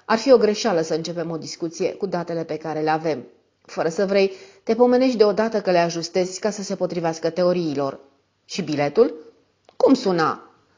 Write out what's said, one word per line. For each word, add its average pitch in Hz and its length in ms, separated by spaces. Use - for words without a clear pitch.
ar 226 140
fi 269 140
o 247 40
greșeală 208 440
să 160 140
începem 170 360
o 165 60
discuție 160 560
cu - 140
datele 170 380
pe 156 120
care 156 240
le 156 100
avem. 156 340
Fără - 260
să 190 180
vrei, 196 260
te 226 120
pomenești 247 420
deodată 214 440
că 196 100
le 180 80
ajustezi 170 640
ca 214 100
să 202 120
se 190 120
potrivească 170 560
teoriilor. 165 680
Și - 180
biletul? 147 520
Cum 330 180
suna? 170 540